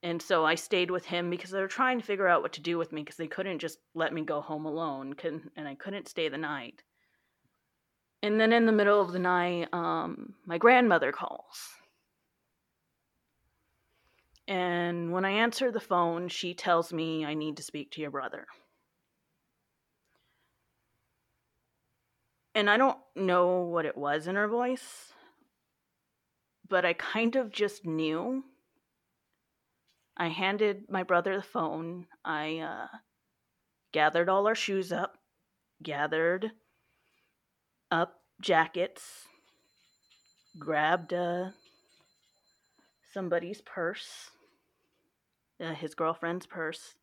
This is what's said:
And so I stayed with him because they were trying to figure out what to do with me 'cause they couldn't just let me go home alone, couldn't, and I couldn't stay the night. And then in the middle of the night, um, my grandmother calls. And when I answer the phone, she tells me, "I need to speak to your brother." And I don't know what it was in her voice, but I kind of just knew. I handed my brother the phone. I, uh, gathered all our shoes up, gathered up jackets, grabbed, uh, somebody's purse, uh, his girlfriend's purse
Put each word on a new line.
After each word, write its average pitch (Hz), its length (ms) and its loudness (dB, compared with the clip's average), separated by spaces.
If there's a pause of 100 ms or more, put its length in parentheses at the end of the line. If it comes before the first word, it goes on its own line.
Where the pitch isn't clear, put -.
And 170 200 -2
so 165 220 4
I 160 100 6
stayed 180 360 0
with 180 160 -2
him 175 240 -2
because 180 200 -6
they 190 100 -4
were 190 80 -2
trying 254 300 2
to 220 60 -6
figure 196 240 0
out 175 140 6
what - 120 -4
to 156 60 -12
do 170 180 -2
with 165 140 -4
me 151 120 -8
'cause - 120 -16
they 165 120 -8
couldn't 190 300 -6
just - 220 -8 (140)
let 160 180 0
me 160 100 -4
go 151 180 -4
home 151 240 -8
alone, 147 500 -6
couldn't, 160 420 -8
and 151 100 -10
I 139 80 -10
couldn't 196 340 -10
stay 160 200 -2
the 139 100 -6
night. 147 440 -8 (1400)
And 214 180 4
then 220 120 6
in 233 140 6
the 226 60 6
middle 208 280 6
of 180 120 0
the 180 60 -2
night, 175 540 0
um, 165 720 -4
my 170 140 -4
grandmother 208 540 6
calls. - 600 -10 (2750)
And 175 640 0
when 185 120 0
I 196 60 2
answer 233 420 2
the 196 80 -2
phone, 175 480 0
she 175 260 -6
tells 170 380 2
me, 160 320 -4
"I 151 100 -4
need 151 220 -4
to 139 60 -14
speak - 300 -10
to - 80 -12
your 147 100 -6
brother." 135 360 -8 (4000)
And 208 160 4
I 208 60 8
don't 262 220 4 (160)
know 180 480 4
what 170 240 0
it - 100 -4
was 143 300 -2
in 185 100 -2
her 208 120 2
voice, 247 640 -4 (1600)
but 180 160 2
I 170 100 4
kind 233 420 0
of 240 140 0
just 202 340 -2
knew. 165 600 -2 (1700)
I 170 120 -2
handed 196 600 0
my 190 140 -2
brother 180 340 2
the 202 60 -4
phone. 165 680 -6 (160)
I, 156 340 -4
uh, - 300 -8 (1040)
gathered 156 360 4
all 196 180 4
our 226 80 4
shoes 190 380 -2
up, 175 260 -4 (640)
gathered 160 680 0 (1400)
up 170 320 -2 (180)
jackets, - 840 0 (1300)
grabbed, 156 540 0
uh, 175 380 -2 (1600)
somebody's 175 480 -4
purse, - 720 -8 (1300)
uh, 165 140 -6
his 151 200 -8
girlfriend's 170 520 -2
purse - 560 -10